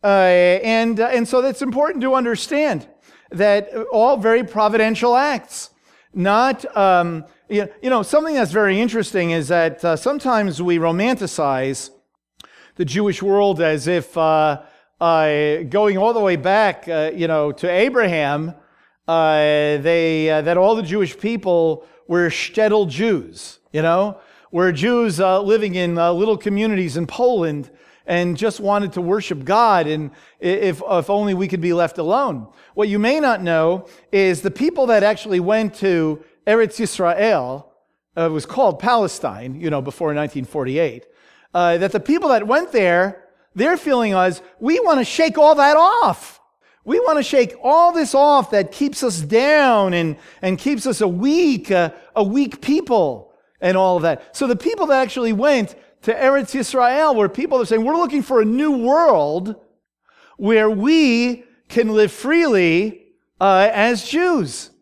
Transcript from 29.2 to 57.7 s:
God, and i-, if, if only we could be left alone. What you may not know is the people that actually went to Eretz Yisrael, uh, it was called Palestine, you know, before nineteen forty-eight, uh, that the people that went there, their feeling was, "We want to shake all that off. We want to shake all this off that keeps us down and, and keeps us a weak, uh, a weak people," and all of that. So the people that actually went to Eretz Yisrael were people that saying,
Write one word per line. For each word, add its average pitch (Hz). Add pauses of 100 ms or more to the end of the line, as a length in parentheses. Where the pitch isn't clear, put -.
God, 196
and 156 (320)
i-, 180
if, 185
if 175
only 202
we 185
could 180
be 175
left 170
alone. 170 (260)
What 208
you 202
may 247
not 233
know 170 (240)
is 190
the 202
people 277
that 220
actually 208
went 214
to 160 (240)
Eretz 220
Yisrael, 170 (500)
uh, 165
it 160
was 151
called 233
Palestine, 147
you 165
know, 143
before 143
nineteen 147
forty-eight, 131 (480)
uh, 175
that 190
the 208
people 311
that 214
went 302
there, 190 (260)
their 302
feeling 240
was, 185 (160)
"We 311
want 330
to 240
shake -
all 302
that 285
off. 339 (440)
We 254
want 320
to 277
shake 247
all 330
this 320
off 277
that 196
keeps -
us 180
down 226
and, 165 (260)
and 185
keeps 269
us 247
a 214
weak, 262
uh, 175 (260)
a 220
weak 240
people," 233 (260)
and 185
all 185
of 160
that. 160
So 269
the 240
people 392
that 269
actually 233
went 240 (260)
to 226
Eretz 269
Yisrael 262
were 208
people 262
that 226
saying, 220